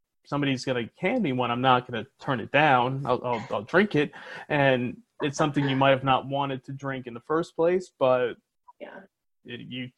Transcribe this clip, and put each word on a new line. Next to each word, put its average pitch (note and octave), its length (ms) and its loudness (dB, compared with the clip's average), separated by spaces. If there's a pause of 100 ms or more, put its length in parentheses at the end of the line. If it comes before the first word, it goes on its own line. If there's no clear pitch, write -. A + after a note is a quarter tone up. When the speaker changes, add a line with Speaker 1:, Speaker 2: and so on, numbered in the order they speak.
(260)
Speaker 1:
somebody's C#3 400 -2
gonna B2 320 -4
hand A#3+ 260 -2
me D3+ 100 -2
one, B2 180 -2
I'm A#2+ 100 -2
not B2+ 280 4
gonna A#2+ 160 -6 (140)
turn C3 200 -2
it G#2 120 -10
down. C3+ 540 4
I'll, B2 180 0
I'll, A#2+ 280 -4
I'll G#2+ 120 -4
drink F#3+ 320 2
it, D3 160 0 (380)
and C3 480 2 (240)
it's D3 160 -4
something C#3+ 300 0
you C3+ 80 0
might C3+ 160 6
have B2+ 120 2
not C3+ 240 0
wanted C3+ 380 -4
to C#3+ 80 -10
drink C3 340 -10
in A#2 60 -14
the A#2 80 -14
first E3 340 -4
place, F3+ 420 0
but B2+ 360 2 (460)
Speaker 2:
Yeah. - 200 -18 (460)
Speaker 1:
y-, A#2+ 220 -14
you B2+ 300 -10